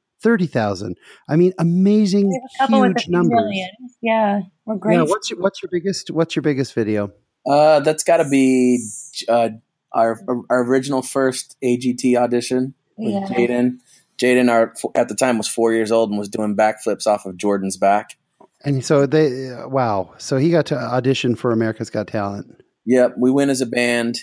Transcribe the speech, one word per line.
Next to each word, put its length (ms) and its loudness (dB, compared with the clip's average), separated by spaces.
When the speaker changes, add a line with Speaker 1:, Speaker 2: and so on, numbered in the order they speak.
Speaker 1:
thirty 240 2
thousand. 500 -4
I 80 2
mean, 220 6
amazing, 680 2
Speaker 2:
We 120 -2
have 100 2
a 40 2
couple 80 4
with 120 4
Speaker 1:
huge 100 -2
Speaker 2:
a 20 -8
few 80 -4
Speaker 1:
numbers. 240 2
Speaker 2:
million. 340 -2
Yeah, 380 0
we're 100 -6
Speaker 1:
Yeah, 40 -6
Speaker 2:
grateful. 300 2
Speaker 1:
what's 220 -2
your, 100 -10
what's 220 -2
your 80 -12
biggest, 400 -4
what's 240 -2
your 80 -2
biggest 320 -2
video? 380 -2
Speaker 3:
Uh, 340 4
that's 240 0
gotta 240 2
be, 540 4
uh, 220 2
our, 260 0
our 160 2
original 380 0
first 600 -4
A 140 0
G 180 -4
T 220 0
audition 580 0
with 160 -4
Speaker 2:
Yeah. 140 -4
Speaker 3:
Jaden. 520 0
Jaden, 320 2
our, 240 2
at 140 2
the 60 -8
time, 240 0
was 100 -6
four 240 0
years 180 0
old 200 2
and 80 -4
was 100 -8
doing 280 -4
backflips 500 -2
off 200 0
of 120 -12
Jordan's 400 -2
back. 400 0
Speaker 1:
And 220 -2
so 220 2
they, 420 0
uh, 200 -14
wow. 500 -2
So 180 -4
he 140 2
got 160 2
to 120 -4
audition 560 0
for 160 -2
America's 380 -2
Got 200 -6
Talent. 540 -8
Speaker 3:
Yep. 320 2
We 140 2
went 200 2
as 120 -2
a 40 -2
band. 560 -2